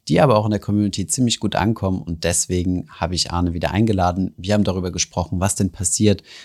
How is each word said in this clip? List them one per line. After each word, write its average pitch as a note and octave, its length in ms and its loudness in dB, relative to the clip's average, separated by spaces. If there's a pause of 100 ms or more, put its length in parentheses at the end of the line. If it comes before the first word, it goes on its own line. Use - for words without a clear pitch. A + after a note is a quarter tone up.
die D#3+ 120 2
aber C3 180 6
auch G#2+ 80 2
in A2 60 0
der G2+ 80 0
Community G2+ 480 0
ziemlich B2 320 0
gut G#2 160 -2
ankommen, G2 460 0
und E2 240 -6
deswegen F2 640 0
habe F2 260 -4
ich - 160 -4
Arne E2+ 220 0
wieder E2+ 180 -2
eingeladen. F#2 640 0
Wir F#2+ 160 -2
haben G#2 100 4
darüber F2+ 280 -2
gesprochen, F2+ 480 -4
was G2 160 0
denn G2 160 0
passiert, G2+ 500 2 (240)